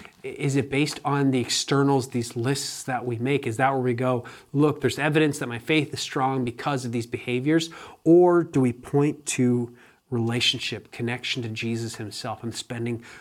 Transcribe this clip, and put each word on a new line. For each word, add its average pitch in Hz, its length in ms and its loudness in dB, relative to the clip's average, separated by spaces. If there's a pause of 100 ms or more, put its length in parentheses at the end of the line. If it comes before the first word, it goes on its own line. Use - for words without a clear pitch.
(220)
is 135 340 -2
it 139 140 0
based 139 340 0
on 139 280 2
the 127 80 2
externals, 139 680 2
these 120 260 -4
lists 135 500 -4
that 123 200 -4
we 120 140 -4
make? 135 280 0
Is 110 120 -4
that 135 140 4
where 131 100 0
we 127 100 2
go, 123 320 0 (300)
"Look, 147 260 4
there's 127 180 0
evidence 151 420 2
that 127 100 -6
my 117 80 -6
faith 156 340 2
is - 80 -6
strong 135 460 0
because 127 400 -4
of 117 60 -6
these 117 140 -2
behaviors"? 143 600 0 (360)
Or 175 380 8
do 165 160 -2
we 127 140 4
point 143 540 0
to 123 500 0 (340)
relationship, 117 800 -2
connection 120 520 -6
to 113 80 -4
Jesus 113 460 -4
himself? 107 460 -10
"I'm 117 100 -8
spending 117 520 -6 (160)